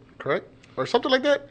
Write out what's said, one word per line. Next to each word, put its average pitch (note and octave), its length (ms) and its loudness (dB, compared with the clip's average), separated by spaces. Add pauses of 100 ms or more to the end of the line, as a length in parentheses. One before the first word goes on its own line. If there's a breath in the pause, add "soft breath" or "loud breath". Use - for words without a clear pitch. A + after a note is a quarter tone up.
(200)
correct? C#3+ 280 -4 (300)
Or C3 80 -2
something B3+ 260 0
like C4 120 2
that? C#4+ 280 0